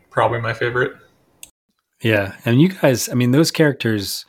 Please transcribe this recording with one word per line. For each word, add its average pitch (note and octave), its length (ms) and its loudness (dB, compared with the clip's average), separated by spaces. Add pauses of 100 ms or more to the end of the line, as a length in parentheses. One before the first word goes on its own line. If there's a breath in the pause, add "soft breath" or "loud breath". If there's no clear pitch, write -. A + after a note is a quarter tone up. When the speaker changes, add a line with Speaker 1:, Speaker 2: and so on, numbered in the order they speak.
(100)
Speaker 1:
probably A#2 300 0
my A2+ 120 -4
favorite. B2 400 -4 (1080)
Speaker 2:
Yeah, G2+ 440 0
and A#2+ 160 4
you F3 80 6
guys, D3 400 0
I - 60 -6
mean, B2 180 0
those D#3 180 4
characters, A2+ 800 -2